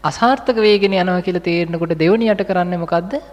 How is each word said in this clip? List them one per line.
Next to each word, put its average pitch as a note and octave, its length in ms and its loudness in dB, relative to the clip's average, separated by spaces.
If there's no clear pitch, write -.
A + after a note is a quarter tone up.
අසාර්ථක B3 520 0
වේගෙන G3+ 380 4
යනවා F3+ 280 0
කියලා F3+ 240 -4
තේරෙනකොට E3+ 480 -2
දෙවනියට G3+ 500 2
කරන්නේ F3+ 340 -2
මොකද්ද? E3+ 340 -2